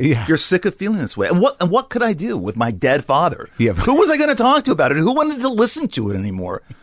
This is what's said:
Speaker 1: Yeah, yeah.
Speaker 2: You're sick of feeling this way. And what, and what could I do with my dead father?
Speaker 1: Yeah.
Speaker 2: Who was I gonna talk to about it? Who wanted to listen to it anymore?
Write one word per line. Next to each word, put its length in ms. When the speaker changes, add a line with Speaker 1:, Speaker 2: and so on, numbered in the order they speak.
Speaker 1:
Yeah, 0
yeah. 60
Speaker 2:
You're 120
sick 260
of 100
feeling 260
this 180
way. 100
And 120
what, 200
and 100
what 200
could 120
I 120
do 240
with 180
my 140
dead 340
father? 540
Speaker 1:
Yeah. 140
Speaker 2:
Who 240
was 140
I 60
gonna 200
talk 280
to 60
about 220
it? 60
Who 140
wanted 280
to 100
listen 380
to 220
it 60
anymore? 460